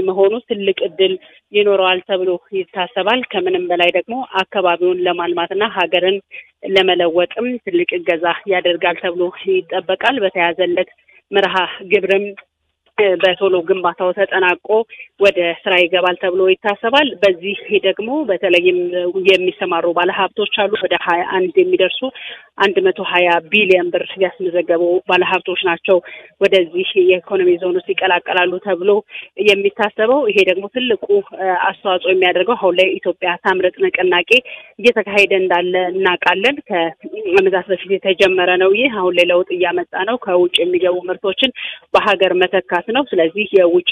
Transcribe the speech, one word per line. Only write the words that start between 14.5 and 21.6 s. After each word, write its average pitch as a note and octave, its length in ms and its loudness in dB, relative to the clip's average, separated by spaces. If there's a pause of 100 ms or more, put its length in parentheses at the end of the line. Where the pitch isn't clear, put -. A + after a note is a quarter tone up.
ወደ G3 200 2 (180)
ስራ F#3+ 180 -2
ይገባል F3+ 420 2
ተብሎ F#3 280 -2
ይታሰባል። A3+ 600 2 (100)
በዚህ F#3+ 400 0 (240)
ደግሞ G3+ 280 -2 (140)
በተለይም F3+ 560 2 (460)
የሚሰማሩ F#3 680 2
ባለሀብቶች F#3 640 -2
አሉ። G3+ 220 0
ወደ F3 200 0
ሃያ F3 300 0
አንድ F#3 260 -2
የሚደርሱ F3+ 440 2 (580)